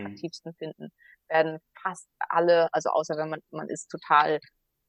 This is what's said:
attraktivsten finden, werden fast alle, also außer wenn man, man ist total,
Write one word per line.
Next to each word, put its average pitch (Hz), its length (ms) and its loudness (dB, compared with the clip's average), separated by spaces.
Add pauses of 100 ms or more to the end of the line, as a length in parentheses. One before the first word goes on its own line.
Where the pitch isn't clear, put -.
attraktivsten 170 480 -12
finden, 156 360 -14 (400)
werden 160 280 2 (240)
fast 185 260 -8 (120)
alle, 170 540 4
also - 180 0
außer 156 260 -2
wenn 156 120 -4
man, 156 100 -8 (100)
man 156 200 -10
ist - 180 -10
total, 151 520 2 (500)